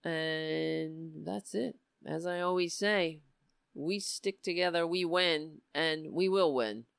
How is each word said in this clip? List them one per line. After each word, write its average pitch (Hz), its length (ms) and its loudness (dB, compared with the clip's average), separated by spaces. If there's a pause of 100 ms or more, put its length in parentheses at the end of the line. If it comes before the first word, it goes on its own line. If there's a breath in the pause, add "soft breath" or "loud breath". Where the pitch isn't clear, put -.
And 160 1200 -2
that's 202 280 -6
it. 233 240 -2 (280)
As 160 180 -4
I 175 160 -2
always 180 320 2
say, 185 480 0 (540)
we 165 240 -4
stick - 440 -6
together, 170 440 0
we 175 180 0
win, 165 560 2 (140)
and 156 380 0
we 185 180 2
will 185 240 6
win 113 320 0 (120)